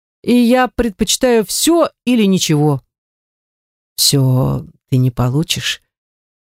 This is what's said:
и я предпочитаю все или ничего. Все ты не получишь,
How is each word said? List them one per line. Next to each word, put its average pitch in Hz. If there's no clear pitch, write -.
и 233
я 247
предпочитаю 233
все 320
или 233
ничего. 151
Все 135
ты 131
не 127
получишь, 127